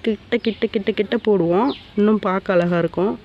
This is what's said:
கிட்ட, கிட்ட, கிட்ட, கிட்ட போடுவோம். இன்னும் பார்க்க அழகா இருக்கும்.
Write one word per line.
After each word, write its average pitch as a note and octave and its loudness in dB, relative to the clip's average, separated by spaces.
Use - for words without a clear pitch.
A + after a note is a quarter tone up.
கிட்ட, A3+ -4
கிட்ட, A3+ -4
கிட்ட, G#3+ -4
கிட்ட G3+ -2
போடுவோம். G3 2
இன்னும் G#3 4
பார்க்க F#3+ -2
அழகா F3 2
இருக்கும். F3 -2